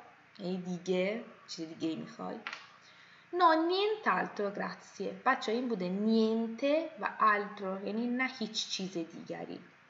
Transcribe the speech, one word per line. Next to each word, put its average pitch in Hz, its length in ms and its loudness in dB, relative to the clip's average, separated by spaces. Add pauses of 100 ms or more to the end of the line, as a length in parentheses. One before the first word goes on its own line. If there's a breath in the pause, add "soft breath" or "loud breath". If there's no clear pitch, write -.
(400)
یعنی 185 180 -4
دیگه، 180 680 -2 (240)
چیز 165 200 -8
دیگه 165 200 -6
ای 160 80 -2
می‌خوای؟ 170 400 -8 (960 loud breath)
نو، 330 340 8
نیت 403 400 2
آلترو، 190 440 0
گراتیه. 190 760 -8
بچه‌ها، 247 320 2
این 254 120 -2
بوده 180 200 0
نینته 226 1000 2 (100)
و 196 100 -2 (100)
آلترو، 202 680 2
یعنی 226 200 -2
نه 247 220 0 (100)
هیچ - 300 -4
چیز - 240 -4
دیگری. 170 680 -8 (300)